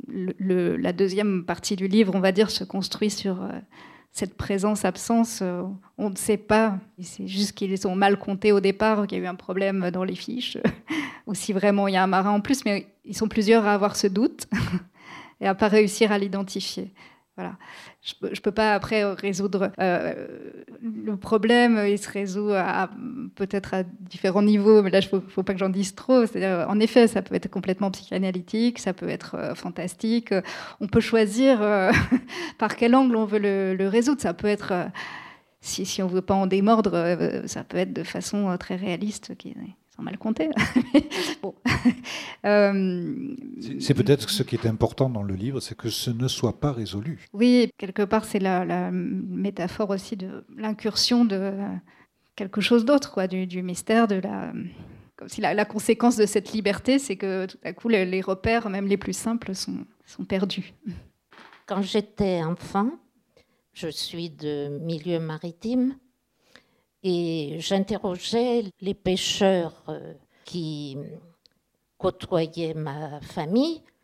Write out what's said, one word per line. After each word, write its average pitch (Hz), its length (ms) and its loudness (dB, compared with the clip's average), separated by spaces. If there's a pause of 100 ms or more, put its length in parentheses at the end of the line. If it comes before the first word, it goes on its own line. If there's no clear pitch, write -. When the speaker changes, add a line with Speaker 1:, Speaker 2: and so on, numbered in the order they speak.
Speaker 1:
le, 185 300 -6
le, 180 400 0
la 180 160 0
deuxième 190 500 0
partie 175 320 -4
du 190 120 -2
livre, 190 280 6
on 196 40 2
va 190 120 4
dire, 196 200 4
se - 120 -4
construit 190 460 -4
sur, 190 320 -4
euh, 190 80 -6 (640)
cette - 220 -6
présence-absence, 208 1040 0
euh, 180 220 -4 (340)
on 202 120 -2
ne 190 60 -8
sait 208 220 0
pas. 214 400 4 (240)
C'est 185 260 -12
juste 196 260 0
qu'ils 190 340 -2
ont 185 80 0
mal 196 220 4
compté 202 340 0
au 202 80 6
départ, 202 480 2
qu'il 190 100 -4
y 180 40 -4
a - 20 -4
eu 185 40 -6
un 180 80 -8
problème 190 560 -2
dans 185 120 -2
les 185 120 -4
fiches, 247 420 -8 (340)
<laughs> 294 360 -6
ou 208 60 -4
si - 200 -4
vraiment 202 340 2
il 196 60 0
y 185 40 4
a 185 60 6
un 190 40 4
marin 190 240 2
en 208 100 2
plus, 262 240 0
mais 202 220 -2 (180)
ils 202 100 -10
sont 220 140 -2
plusieurs 220 360 4
à 208 80 4
avoir 202 220 2
ce - 120 2
doute 208 440 0
<laughs> - 920 -6
et 196 60 0
à 190 80 2
pas 214 140 4
réussir 208 420 4
à 202 60 2
l'identifier. 196 760 -6 (460)
Voilà. 185 200 -10 (440)
Je - 180 -12
peux, 196 160 -6
je - 60 -10
peux 208 100 0
pas 214 240 2
après 208 280 0 (100)
résoudre, 196 680 -2
euh, 175 340 2 (680)
le 220 340 -6
problème. 220 720 4
Il 202 100 2
se 202 120 -8
résout 202 400 -4
à, 185 340 2
à, 185 60 -4 (460)
peut-être 196 380 -4
à 190 100 0
différents 180 580 -2
niveaux, 208 420 8
mais 190 60 0
là, 190 100 6
il 196 80 0
faut, 190 140 0
faut 190 200 -6
pas 196 120 -2
que 185 60 -4
j'en 190 100 0
dise 190 260 -2
trop. 254 300 4
C'est-à-dire, 185 440 0
en 208 100 2
effet, 226 280 6
ça 202 140 0
peut 190 120 -8
être 185 160 -2
complètement 190 400 -2
psychanalytique, 190 880 -2
ça 185 140 -2
peut 175 160 -8
être, - 260 -8
euh, - 200 -6
fantastique. 214 800 -4 (480)
On 208 60 -4
peut 233 120 4
choisir, 226 600 4
euh, 208 300 4 (340)
<laughs> 339 320 -10
par 214 180 -2
quel 240 200 4
angle 262 200 6
on 220 100 2
veut 208 140 2
le, 196 360 0
le 190 120 0
résoudre. 240 340 2
Ça 175 120 0
peut 208 140 -4
être, 208 260 -2
euh, 180 120 -2 (760)
si, - 240 -6
si - 180 -4
on 185 40 0
veut 185 140 0
pas 190 140 2
en 190 120 2
démordre, 202 460 6
euh, 170 540 0
ça - 160 -8
peut - 140 -6
être 185 160 -2
de 160 100 -4
façon, 190 460 -4
euh, 180 80 -2
très - 180 -6
réaliste, 185 640 -6
qui - 180 -14 (400)
sont - 80 -14
mal 196 140 -10
comptés. 311 380 -2
<laughs> 220 40 -2 (840)
Bon. 185 140 -8 (880)
Euh, 196 880 2 (240)
Speaker 2:
C'est, 135 220 -8
c'est 143 140 4
peut-être 139 340 2
ce 135 140 -2
qui - 120 -8
est 117 120 -2
important 113 420 0
dans 110 140 -4
le 98 100 -4
livre, 117 260 -4
c'est - 160 -10
que 117 140 -8
ce 123 220 -4
ne 120 160 -2
soit 117 320 -2
pas 147 120 0
résolu. 110 640 -6
Speaker 1:
Oui, 240 460 4
quelque 202 240 -4
part, 220 220 0
c'est - 120 -2
la, 185 260 2
la 180 280 -2
métaphore 185 960 -4
aussi 196 260 -6
de 190 300 -12 (100)
l'incursion 220 680 0
de 196 280 0 (840)
quelque 196 260 -6
chose 233 240 4
d'autre, 277 260 4
quoi, 190 140 -2
du, 185 220 -2
du 180 160 -6
mystère, 220 440 2
de 202 80 0
la, 190 380 -6 (640)
comme - 140 -18
si - 120 -10
la, 247 140 0
la 208 100 2
conséquence 233 500 2
de 214 120 4
cette 202 260 -2
liberté, 214 460 2
c'est 202 160 -6
que 190 320 -4
tout - 160 -14
à 180 100 -8
coup, 233 160 -6
les, 196 160 4
les 185 160 -2
repères, 226 480 0
même 196 160 -4
les 196 120 2
plus 190 200 -4
simples, 226 380 -4
sont, - 300 -8 (200)
sont - 200 -12
perdus. 190 500 -4 (920)
Speaker 3:
Quand 196 160 -2
j'étais 190 600 0
enfant, 196 480 -2 (800)
je - 140 -10
suis 170 420 -8
de 143 540 -6
milieu 165 360 -2
maritime, 202 760 -2 (1080)
et 165 540 -2
j'interrogeais 202 1080 -2 (140)
les 196 140 -4
pêcheurs, 185 960 0
euh, 156 240 -12 (320)
qui 147 520 -8 (1000)
côtoyaient 165 760 -4
ma 147 480 -10
famille. 240 600 -2 (220)